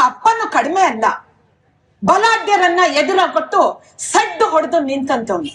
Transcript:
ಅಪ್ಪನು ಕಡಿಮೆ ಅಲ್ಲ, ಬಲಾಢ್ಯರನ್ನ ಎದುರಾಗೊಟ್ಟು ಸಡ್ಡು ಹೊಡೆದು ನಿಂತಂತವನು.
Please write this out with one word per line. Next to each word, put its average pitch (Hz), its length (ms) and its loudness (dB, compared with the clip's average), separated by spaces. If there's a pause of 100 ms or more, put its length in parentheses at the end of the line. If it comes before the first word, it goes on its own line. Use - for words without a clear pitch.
ಅಪ್ಪನು 440 380 0 (100)
ಕಡಿಮೆ 339 360 0
ಅಲ್ಲ, 220 120 -4 (960)
ಬಲಾಢ್ಯರನ್ನ 381 800 2 (180)
ಎದುರಾಗೊಟ್ಟು 359 600 0 (520)
ಸಡ್ಡು 427 420 0
ಹೊಡೆದು 330 340 0
ನಿಂತಂತವನು. 262 680 -4